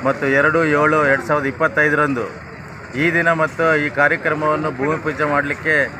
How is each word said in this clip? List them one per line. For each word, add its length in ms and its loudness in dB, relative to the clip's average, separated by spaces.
ಮತ್ತು 220 0
ಎರಡು 380 4
ಏಳು 420 2
ಎರಡು 200 2
ಸಾವಿರದ 200 0
ಇಪ್ಪತ್ತೈದರಂದು 840 0
ಈ 140 0
ದಿನ 200 2
ಮತ್ತು 440 0
ಈ 120 0
ಕಾರ್ಯಕ್ರಮವನ್ನು 800 0
ಭೂಮಿ 280 -2
ಪೂಜೆ 260 -4
ಮಾಡಲಿಕ್ಕೆ 640 0